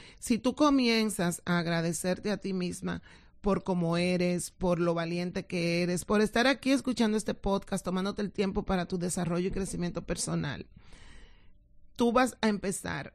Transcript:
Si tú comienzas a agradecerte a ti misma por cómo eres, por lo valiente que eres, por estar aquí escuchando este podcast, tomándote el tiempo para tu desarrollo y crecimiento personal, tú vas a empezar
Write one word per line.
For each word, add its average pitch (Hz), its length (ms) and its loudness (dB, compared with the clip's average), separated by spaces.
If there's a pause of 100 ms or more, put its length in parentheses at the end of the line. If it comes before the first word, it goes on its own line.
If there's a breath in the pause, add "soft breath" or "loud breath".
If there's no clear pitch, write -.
(200 loud breath)
Si - 180 0
tú 247 160 0
comienzas 226 920 4
a 175 140 2
agradecerte 170 680 0
a 196 80 0
ti 196 160 -6
misma 180 480 -4 (400 soft breath)
por 190 220 2
cómo 170 340 0
eres, 180 540 0
por 175 280 0
lo 170 140 2
valiente 170 520 -4
que 170 360 0
eres, 175 240 0
por 208 160 4
estar 226 260 2
aquí 262 240 2
escuchando 240 460 2
este 208 160 -4
podcast, 196 500 -2
tomándote 190 380 -4
el 208 100 -4
tiempo 202 320 -2
para 180 220 0
tu 185 120 -4
desarrollo 175 520 -2
y - 20 -6
crecimiento 175 540 -4
personal, 160 600 -4 (1300 soft breath)
tú 233 160 2
vas 247 260 4
a 220 80 0
empezar 185 680 -4